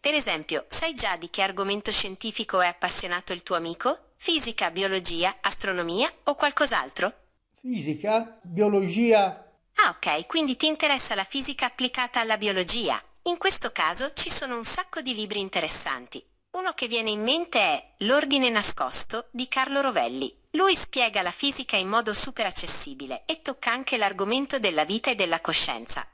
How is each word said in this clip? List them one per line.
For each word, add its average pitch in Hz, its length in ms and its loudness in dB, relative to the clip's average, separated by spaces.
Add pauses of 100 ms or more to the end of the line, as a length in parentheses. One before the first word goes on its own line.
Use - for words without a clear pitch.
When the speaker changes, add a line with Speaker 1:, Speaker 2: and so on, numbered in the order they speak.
Speaker 1:
Per 294 140 0
esempio, 160 540 -2
sai 320 260 2
già 208 220 -2
di 170 120 -10
che - 140 -2
argomento 196 500 -2
scientifico 196 720 0
è 180 60 4
appassionato 180 640 0
il 175 80 -12
tuo 185 140 -4
amico? 170 600 -4
Fisica, 233 540 0
biologia, 185 720 0
astronomia 196 680 0 (140)
o 294 100 2
qualcos'altro? 233 800 0 (480)
Speaker 2:
Fisica, 214 840 -2
biologia. 202 1080 2 (320)
Speaker 1:
Ah, 359 60 2
ok, 160 360 -2
quindi 294 300 -2
ti - 100 0
interessa 294 480 2
la 196 100 0
fisica 262 420 -2
applicata 247 540 -2
alla 226 180 0
biologia. 190 600 0 (260)
In 349 120 -2
questo - 340 2
caso 277 400 0
ci - 180 0
sono 262 240 0
un 233 80 -6
sacco 349 380 0
di 254 120 -6
libri 208 280 -6
interessanti. 156 840 -2 (280)
Uno 370 220 -6
che 254 120 -6
viene 220 240 -4
in 208 120 -4
mente 302 360 -2
è 165 400 0
L'ordine 269 520 2
nascosto 214 840 2
di 254 160 -8
Carlo 269 320 0
Rovelli. 147 520 -2 (200)
Lui 370 240 4
spiega 220 460 2
la 175 100 -2
fisica - 440 0
in 190 120 0
modo 220 260 0
super 233 320 0
accessibile - 800 0
e 320 160 -6
tocca 247 300 -4
anche 254 240 -4
l'argomento 214 640 -2
della 165 240 2
vita 196 260 -2
e - 60 0
della 165 240 0
coscienza. 123 720 0